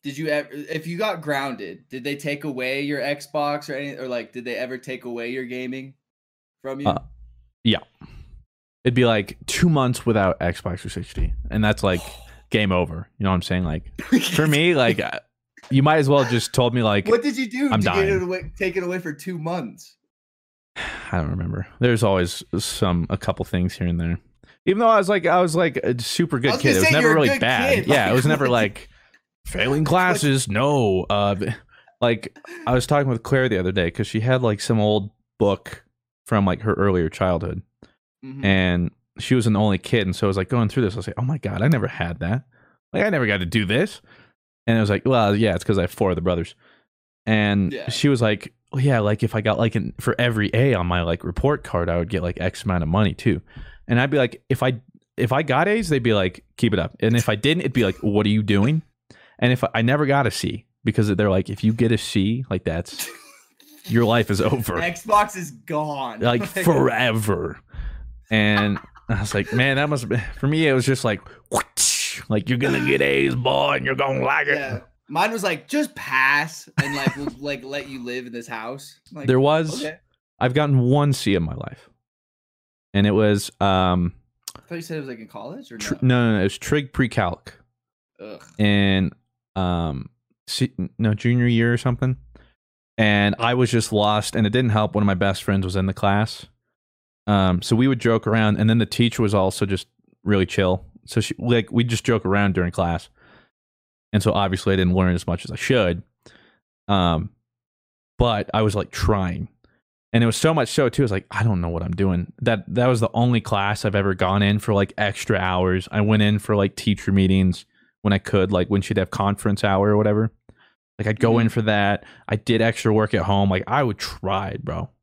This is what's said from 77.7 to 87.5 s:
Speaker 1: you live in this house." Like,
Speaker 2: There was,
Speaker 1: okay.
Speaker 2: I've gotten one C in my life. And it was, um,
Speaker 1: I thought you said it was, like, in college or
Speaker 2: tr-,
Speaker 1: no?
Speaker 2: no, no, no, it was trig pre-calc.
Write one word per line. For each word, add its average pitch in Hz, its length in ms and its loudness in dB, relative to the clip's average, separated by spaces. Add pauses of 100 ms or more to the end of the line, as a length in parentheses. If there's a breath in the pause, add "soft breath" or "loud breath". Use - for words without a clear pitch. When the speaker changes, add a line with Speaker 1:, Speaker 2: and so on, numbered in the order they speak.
Speaker 1:
you 131 160 -14
live 123 220 -8
in 120 60 -16
this 117 140 -12
house." 120 540 -12 (120)
Like, 98 160 -10
Speaker 2:
There 127 120 4
was, 156 420 0
Speaker 1:
okay. 156 140 -10 (420)
Speaker 2:
I've 123 140 0
gotten 143 280 2
one 139 340 2
C 101 200 0
in 85 80 2
my 78 120 -4
life. - 340 -14 (1080)
And 101 120 4
it 104 60 4
was, 104 380 2 (100)
um, 92 540 2 (420)
Speaker 1:
I - 40 -20
thought - 160 -14
you 170 60 -10
said 165 140 -10
it 151 40 -6
was, 135 80 -12
like, 120 120 -14
in 110 80 -20
college 139 420 -16
or 117 80 -16
Speaker 2:
tr-, 104 160 -4
Speaker 1:
no? - 80 -12
Speaker 2:
no, 127 280 4
no, 107 60 4
no, 98 40 2
it 92 40 2
was 101 140 -2
trig 147 340 -2
pre-calc. 107 600 -2 (680)